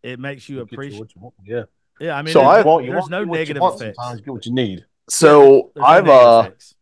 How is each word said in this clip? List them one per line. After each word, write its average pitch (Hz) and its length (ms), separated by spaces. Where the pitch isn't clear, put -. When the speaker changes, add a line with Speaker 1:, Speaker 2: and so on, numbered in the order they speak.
Speaker 1:
it 123 160
makes 139 280
you 135 100
Speaker 2:
You 117 60
get 107 60
you 120 60
Speaker 1:
appreciate 135 240
Speaker 2:
what 110 160
you 87 40
want. 120 140
Yeah. 110 180
Speaker 1:
Yeah, 156 180
I 143 60
mean, 160 100
Speaker 3:
So 165 60
Speaker 1:
there, 135 100
Speaker 3:
I 196 120
Speaker 2:
You - 40
want, 156 200
you 123 80
Speaker 1:
there's 175 80
Speaker 2:
want, 185 100
Speaker 1:
no 180 80
Speaker 2:
you 208 80
want 170 40
what 165 40
you 156 60
Speaker 1:
negative 147 220
Speaker 2:
want 180 120
Speaker 1:
effects. 110 220
Speaker 2:
sometimes, 123 240
you 113 40
get 139 80
what 113 140
you 117 60
need. 110 340
Speaker 3:
So 139 460
Speaker 1:
Yeah, - 180
there's - 0
no 143 80
Speaker 3:
I've, 170 220
Speaker 1:
negative 131 240
Speaker 3:
uh, 117 180
Speaker 1:
effects. - 360